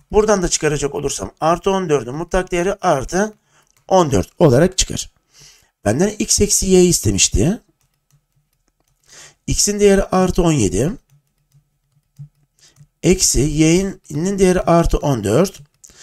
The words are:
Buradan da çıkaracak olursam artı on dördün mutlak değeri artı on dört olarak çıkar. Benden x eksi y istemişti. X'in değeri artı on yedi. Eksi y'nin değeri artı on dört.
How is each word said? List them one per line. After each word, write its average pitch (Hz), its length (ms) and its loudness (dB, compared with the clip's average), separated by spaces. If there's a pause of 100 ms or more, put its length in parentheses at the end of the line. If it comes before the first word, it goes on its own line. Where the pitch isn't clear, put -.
(120)
Buradan 208 300 2
da 156 80 -2
çıkaracak 143 460 -4
olursam 131 440 -8
artı 170 320 -2
on 190 180 -2
dördün 131 260 -2
mutlak 180 360 -6
değeri 180 220 -2
artı 180 600 -4 (540)
on 175 240 2
dört 92 180 0 (100)
olarak 147 380 4
çıkar. - 340 -6 (760)
Benden 143 240 0
x 214 320 -2
eksi 196 260 -2
y 185 180 6
istemişti. 135 760 0 (1900)
X'in 104 320 -2
değeri 98 240 4
artı 92 400 0
on 170 80 2
yedi. 113 400 0 (2000)
Eksi 175 360 0
y'nin 165 1000 -2
değeri 185 220 2
artı 170 360 2
on 127 260 -2
dört. 135 360 0 (440)